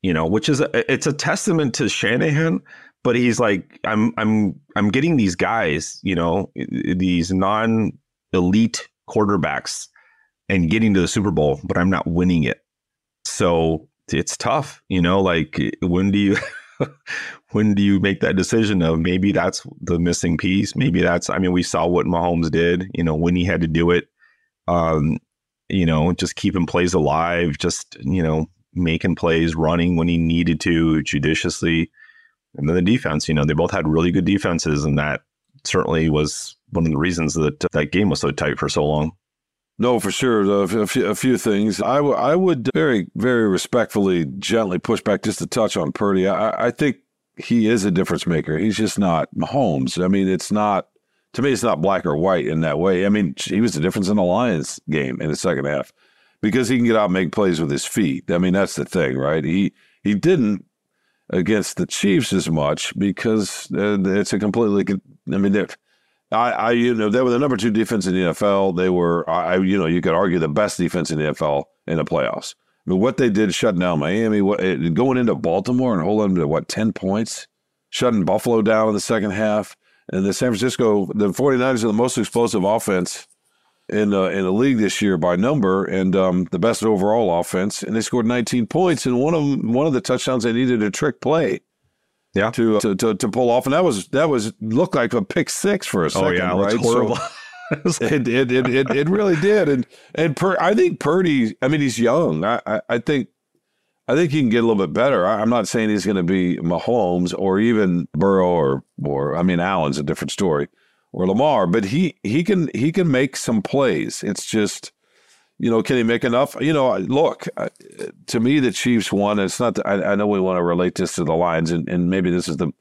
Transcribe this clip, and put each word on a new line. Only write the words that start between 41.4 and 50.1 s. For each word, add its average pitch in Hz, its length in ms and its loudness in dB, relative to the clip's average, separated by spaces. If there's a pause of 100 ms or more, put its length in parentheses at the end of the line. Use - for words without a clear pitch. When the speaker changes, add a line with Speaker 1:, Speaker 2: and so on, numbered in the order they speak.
Speaker 2:
I 113 160 0
w-, 143 200 2
I 139 180 0
would 170 400 0
very, 135 400 2
very 117 320 2
respectfully, 95 800 0 (140)
gently 101 400 0
push 110 200 -2
back 101 220 0
just 107 180 -4
a 85 60 -6
touch 110 300 -2
on 80 160 -2
Purdy. 95 340 0
I, 101 400 -2
I 123 60 0
think 143 240 0 (400)
he 113 320 2
is 110 160 2
a 101 80 2
difference 87 340 0
maker. 78 320 0
He's 101 180 0
just 104 220 -2
not 87 380 2
Mahomes. 82 680 -2
I 92 60 0
mean, 98 180 2